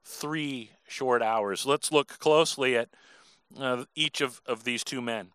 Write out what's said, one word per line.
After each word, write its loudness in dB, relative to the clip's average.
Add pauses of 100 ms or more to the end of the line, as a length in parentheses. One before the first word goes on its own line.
three -6 (140)
short 2
hours? 0
Let's 0
look 2
closely 4
at, 0 (680)
uh, -2 (100)
each -2
of, -4
of -4
these -2
two -6
men. -6